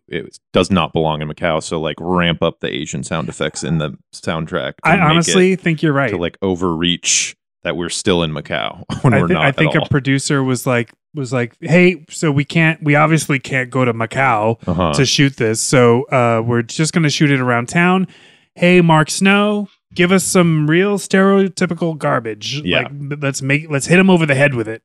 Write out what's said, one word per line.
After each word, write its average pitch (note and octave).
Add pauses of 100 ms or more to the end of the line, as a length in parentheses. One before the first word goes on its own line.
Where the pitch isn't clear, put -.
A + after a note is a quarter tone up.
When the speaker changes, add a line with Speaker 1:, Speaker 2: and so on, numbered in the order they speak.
Speaker 1:
it - (160)
does F#2
not E2
belong D#2
in D2+
Macau." D#2+
So, E2+
like, D#2
ramp E2+
up E2
the -
Asian C#2+
sound -
effects -
in E2
the D2 (160)
soundtrack D#2+
to -
Speaker 2:
I E3+
Speaker 1:
make G3
Speaker 2:
honestly F3+
Speaker 1:
it, F3
Speaker 2:
think E3
you're D#3
right. C#3
Speaker 1:
to, F#2+
like, E2+
overreach F2 (280)
that E2+
we're E2+
still F2
in D#2
Macau D2 (100)
<laughs> -
when C3
Speaker 2:
I -
Speaker 1:
we're F3
Speaker 2:
thi-, F3
Speaker 1:
not D#3
Speaker 2:
I C#3
Speaker 1:
at C#3
Speaker 2:
think D3+
Speaker 1:
all. D3+
Speaker 2:
a -
producer C3+
was C3
like, A#2+ (220)
was C3+
like, A#2+
"Hey, F3
so D#3+
we C#3+
can't, D#3+
we D3
obviously D3+
can't B2+
go B2+
to A#2+
Macau A2+ (100)
Speaker 1:
Uh-huh. E2+
Speaker 2:
to D2+
shoot C#3
this, A2
so, B2
uh, A#2
we're A#2+
just D3+
gonna D#3+
shoot C#3+
it C#3
around B2
town. F3+ (480)
Hey, F3+
Mark D#3
Snow, G3+ (260)
give F3
us F#3+
some D#3+
real G3
stereotypical F#3+
garbage. A#2+
Speaker 1:
Yeah. E3
Speaker 2:
Like, C#3+
b-, D3
let's C#3
make, C#3+
let's C#3+
hit F3
him F#3+
over E3+
the C#3
head C#3
with A2
it." A2